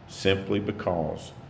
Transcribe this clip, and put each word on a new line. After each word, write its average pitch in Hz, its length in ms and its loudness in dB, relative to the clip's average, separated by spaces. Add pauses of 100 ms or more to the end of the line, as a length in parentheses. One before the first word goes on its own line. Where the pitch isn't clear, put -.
simply 98 520 2
because 87 720 -2 (180)